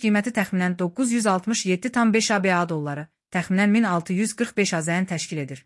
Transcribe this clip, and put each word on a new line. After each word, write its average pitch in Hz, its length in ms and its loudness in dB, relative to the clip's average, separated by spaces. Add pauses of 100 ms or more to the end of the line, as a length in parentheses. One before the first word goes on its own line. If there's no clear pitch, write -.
qiyməti 214 340 2
təxminən 180 420 0
doqquz 233 340 -2
yüz 226 140 0
altmış 190 400 0
yeddi 185 260 0
tam 233 220 4
beş 226 160 2
A 202 140 2
B 185 100 2
A 175 140 0
dolları, 147 380 -6 (260)
təxminən 190 380 2
min 226 120 4
altı 175 300 0
yüz 202 240 -2
qırx 233 200 -4
beş 196 180 0
A 165 80 -2
Z 160 60 -4
N 180 180 0
təşkil 165 320 -6
edir. 135 280 -8